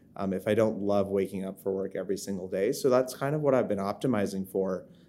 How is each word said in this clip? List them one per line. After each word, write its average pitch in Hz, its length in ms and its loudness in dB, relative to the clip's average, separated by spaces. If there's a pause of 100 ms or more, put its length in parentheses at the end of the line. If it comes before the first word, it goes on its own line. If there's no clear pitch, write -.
(160)
um, 98 160 -2
if 92 140 -4
I 107 80 4
don't 110 240 2
love 101 300 2
waking 98 360 -2
up 95 160 -10
for 98 120 -2
work 95 240 -4
every 92 200 -2
single 95 300 -6
day. 98 240 0
So - 180 0
that's 127 260 4
kind 139 200 -2
of 151 80 -2
what 139 100 4
I've 117 160 4
been 98 100 0
optimizing 98 680 0
for, 95 380 -2 (220)